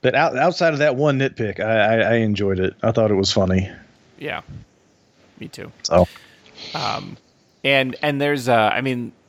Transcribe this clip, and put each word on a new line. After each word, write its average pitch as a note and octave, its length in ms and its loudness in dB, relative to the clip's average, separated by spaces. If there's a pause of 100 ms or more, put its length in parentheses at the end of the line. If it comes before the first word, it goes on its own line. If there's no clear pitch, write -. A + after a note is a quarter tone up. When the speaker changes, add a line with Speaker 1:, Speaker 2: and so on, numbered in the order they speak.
Speaker 1:
But - 160 0
out-, C#3 200 2
outside E3 360 2
of C#3+ 80 -4
that D3 160 2
one C#3 240 0
nitpick, A#2 400 -4
I, A2 400 2
I, G#2 120 2
I - 40 2
enjoyed G2+ 420 0
it. F#2+ 240 -2
I A2+ 80 0
thought A2 200 2
it G#2 60 2
was F#2+ 140 0
funny. F#2+ 400 0 (480)
Speaker 2:
Yeah. C#3+ 220 -10 (1000)
Me - 100 -14
too. G2+ 220 -16 (140)
Speaker 1:
So. F2+ 240 4 (680)
Speaker 2:
Um, A2+ 420 -6 (480)
and, C3+ 380 2
and C#3+ 180 -2
there's, C#3+ 280 -2
uh, A2 240 4
I A#2 80 -2
mean B2 320 -4 (160)